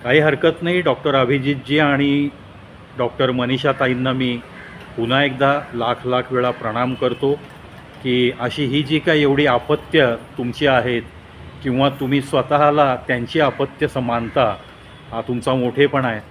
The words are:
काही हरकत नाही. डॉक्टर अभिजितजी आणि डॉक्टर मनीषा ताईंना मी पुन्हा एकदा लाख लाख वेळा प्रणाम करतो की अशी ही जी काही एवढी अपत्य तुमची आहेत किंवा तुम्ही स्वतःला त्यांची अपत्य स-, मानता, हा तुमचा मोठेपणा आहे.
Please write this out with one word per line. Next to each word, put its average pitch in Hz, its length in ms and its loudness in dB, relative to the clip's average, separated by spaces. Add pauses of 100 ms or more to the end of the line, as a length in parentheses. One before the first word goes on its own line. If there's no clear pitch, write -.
काही 127 160 4
हरकत 156 440 2
नाही. 175 180 0
डॉक्टर 143 340 0
अभिजितजी 135 640 0
आणि 143 500 2 (680)
डॉक्टर 127 340 0
मनीषा 127 400 0
ताईंना 131 400 0
मी 127 260 -2 (600)
पुन्हा 123 260 2
एकदा 139 360 2 (140)
लाख 120 220 -2 (100)
लाख 127 160 0 (100)
वेळा 127 200 0
प्रणाम 120 420 -4
करतो 127 400 0 (720)
की 123 360 2
अशी 123 260 -4
ही 143 180 0
जी 151 160 0
काही 156 220 2
एवढी 143 240 2
अपत्य 131 680 2 (220)
तुमची 123 300 -2
आहेत 123 340 2 (600)
किंवा 131 260 2
तुम्ही 139 320 -2
स्वतःला 143 760 2
त्यांची 123 440 -4
अपत्य 139 480 0
स-, 135 100 -4
मानता, 117 580 0 (560)
हा 113 100 -6
तुमचा 131 320 -2
मोठेपणा 131 540 2
आहे. 110 240 -4